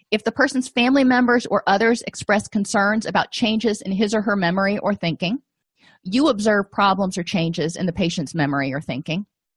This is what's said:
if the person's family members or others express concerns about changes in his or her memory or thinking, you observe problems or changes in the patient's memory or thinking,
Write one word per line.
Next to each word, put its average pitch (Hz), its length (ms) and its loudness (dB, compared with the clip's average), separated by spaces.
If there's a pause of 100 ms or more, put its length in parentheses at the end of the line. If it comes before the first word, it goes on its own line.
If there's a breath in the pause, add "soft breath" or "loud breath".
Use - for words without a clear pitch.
(120)
if 214 100 0
the 226 80 -2
person's 254 380 0
family 262 340 2
members 247 440 4
or - 200 0
others 226 400 2
express - 400 -2
concerns 208 600 0
about - 260 0
changes 220 500 0
in 190 80 -6
his 202 240 0
or 214 80 0
her 202 140 0
memory 196 420 0
or 202 160 -2
thinking, 190 440 -4 (680 soft breath)
you 247 240 2
observe 208 420 0
problems 190 480 0
or 170 60 -6
changes 165 500 -2
in 185 120 -4
the 170 60 0
patient's 170 400 -4
memory 139 400 -2
or 139 80 -4
thinking, 160 460 -6 (300)